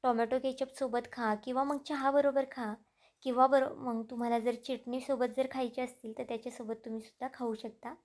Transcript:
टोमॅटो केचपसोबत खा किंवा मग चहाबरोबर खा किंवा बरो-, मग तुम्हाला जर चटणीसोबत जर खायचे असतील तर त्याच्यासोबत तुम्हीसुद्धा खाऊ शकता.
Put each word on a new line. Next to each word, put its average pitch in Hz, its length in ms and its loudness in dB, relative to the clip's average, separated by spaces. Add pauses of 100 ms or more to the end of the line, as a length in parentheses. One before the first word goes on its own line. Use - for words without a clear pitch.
टोमॅटो 233 340 4
केचपसोबत 262 720 -2
खा 220 220 0 (100)
किंवा 262 200 0
मग 285 140 -2 (100)
चहाबरोबर 277 640 4
खा 220 200 -4 (520)
किंवा 254 220 6
बरो-, 262 300 4
मग 226 340 -4
तुम्हाला 233 280 0
जर 233 160 0 (100)
चटणीसोबत 247 720 -2
जर 262 140 2
खायचे 254 320 -2
असतील 240 360 -8
तर 247 100 -4
त्याच्यासोबत 226 560 -8
तुम्हीसुद्धा 226 500 -8
खाऊ 233 200 -4
शकता. 233 400 -12 (100)